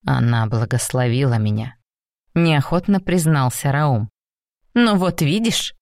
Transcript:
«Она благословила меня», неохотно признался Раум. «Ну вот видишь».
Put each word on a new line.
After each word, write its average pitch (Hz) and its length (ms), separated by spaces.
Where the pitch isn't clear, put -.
«Она 117 420
благословила 120 880
меня», 107 380
неохотно 170 640
признался 156 720
Раум. 135 380
«Ну 233 240
вот 180 240
видишь». 202 600